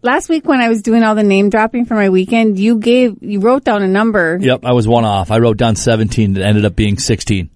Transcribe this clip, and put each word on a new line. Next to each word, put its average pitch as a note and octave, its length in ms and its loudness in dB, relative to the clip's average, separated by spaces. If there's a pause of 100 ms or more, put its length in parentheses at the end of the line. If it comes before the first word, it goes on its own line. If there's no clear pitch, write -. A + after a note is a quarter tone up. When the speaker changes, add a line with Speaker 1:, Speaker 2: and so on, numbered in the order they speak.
Speaker 1:
Last C4+ 260 -2
week D#4+ 180 -2
when C4+ 140 2
I A#3 80 0
was A3+ 140 -2
doing A3+ 200 2
all A3 140 2
the G#3+ 80 0
name G3 260 2
dropping A3+ 360 -2
for A#3 80 -6
my G3+ 160 2
weekend, G3 500 0
you A3+ 180 2
gave, A#3+ 440 0
you G3+ 180 -6
wrote B3+ 240 0
down G#3 180 0
a F#3+ 60 -2
number. F#3+ 520 0
Speaker 2:
Yep, B2+ 240 -2
I B2 80 0
was A#2+ 140 2
one A#2 180 2
off. G2 280 -2
I A2+ 60 0
wrote A#2 180 2
down A#2 180 0
seventeen. A2 640 0
It F#2+ 60 -4
ended G#2 220 2
up G2+ 120 -2
being G#2 220 0
sixteen. G2 580 -4